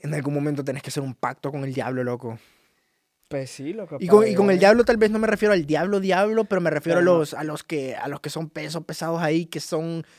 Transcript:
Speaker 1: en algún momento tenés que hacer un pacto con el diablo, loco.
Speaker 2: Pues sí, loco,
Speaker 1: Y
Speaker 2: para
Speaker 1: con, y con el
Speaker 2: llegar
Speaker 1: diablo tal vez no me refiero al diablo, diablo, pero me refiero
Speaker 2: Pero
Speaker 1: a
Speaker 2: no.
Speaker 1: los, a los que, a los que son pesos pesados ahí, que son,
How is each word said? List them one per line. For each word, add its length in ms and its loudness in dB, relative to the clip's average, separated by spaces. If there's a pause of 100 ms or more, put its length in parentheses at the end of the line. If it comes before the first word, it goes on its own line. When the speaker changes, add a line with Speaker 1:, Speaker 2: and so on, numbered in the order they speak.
Speaker 1:
en 120 -6
algún 200 -4
momento 300 -2
tenés 180 -6
que 80 -14
hacer 140 -4
un 100 -6
pacto 380 -6
con 140 -6
el 80 -6
diablo, 320 -2
loco. 340 -6 (880)
Speaker 2:
Pues 220 -6
sí, 240 -10
loco, 260 -10
Speaker 1:
Y 80 -4
Speaker 2:
para 120 8
Speaker 1:
con, 80 4
y 80 -2
con 120 4
el 100 6
Speaker 2:
llegar 20 -2
Speaker 1:
diablo 260 8
tal 120 4
vez 140 4
no 80 -2
me 80 0
refiero 260 2
al 120 2
diablo, 340 0
diablo, 460 2
pero 160 0
me 80 0
refiero 300 2
Speaker 2:
Pero 120 6
Speaker 1:
a 20 6
Speaker 2:
no. 60 6
Speaker 1:
los, 140 -2
a 100 -6
los 200 -6
que, 320 -6
a 120 -8
los 140 -8
que 80 -8
son 200 -6
pesos 360 -10
pesados 360 -6
ahí, 240 0
que 160 -10
son, 420 -4 (140)